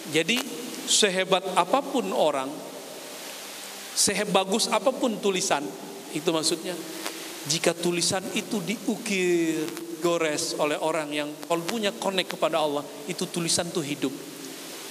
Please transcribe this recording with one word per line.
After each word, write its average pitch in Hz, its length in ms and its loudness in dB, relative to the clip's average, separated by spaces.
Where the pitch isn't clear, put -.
Jadi 165 320 4
sehebat 185 720 4
apapun 247 560 4
orang, 143 400 2
sebagus 196 800 2
apapun 233 480 2
tulisan, 185 400 2
itu 156 240 0
maksudnya, 170 400 0
jika 165 240 4
tulisan 175 640 2
itu 220 240 0
diukir, 175 1040 2
gores 160 560 0
oleh 151 240 2
orang 160 320 0
yang 147 180 -2
kalbunya 190 480 0
connect 185 480 -2
kepada 160 240 2
Allah, 143 200 0
itu 175 160 -2
tulisan 170 400 0
tuh 165 160 -2
hidup. 139 280 -2